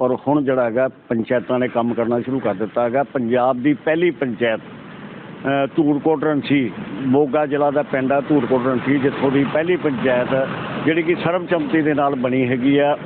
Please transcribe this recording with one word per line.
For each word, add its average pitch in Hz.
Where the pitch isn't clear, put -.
ਔਰ 127
ਹੁਣ 147
ਜਿਹੜਾ 127
ਹੈਗਾ, 123
ਪੰਚਾਇਤਾਂ 120
ਨੇ 123
ਕੰਮ 117
ਕਰਨਾ 117
ਸ਼ੁਰੂ 127
ਕਰ 104
ਦਿੱਤਾ 107
ਹੈਗਾ। 120
ਪੰਜਾਬ 123
ਦੀ 143
ਪਹਿਲੀ 165
ਪੰਚਾਇਤ, 117
ਅ, -
ਧੂੜਕੋਟ 147
ਰਣਸੀ, 139
ਮੋਗਾ 139
ਜ਼ਿਲ੍ਹਾ 143
ਦਾ 143
ਪਿੰਡ 131
ਆ 143
ਧੂੜਕੋਟ 127
ਰਣਸੀ, 131
ਜਿੱਥੋਂ 139
ਦੀ 139
ਪਹਿਲੀ 170
ਪੰਚਾਇਤ 131
ਜਿਹੜੀ 160
ਕਿ 165
ਸਰਬਸੰਮਤੀ 160
ਦੇ 147
ਨਾਲ 139
ਬਣੀ 127
ਹੈਗੀ 131
ਆ 143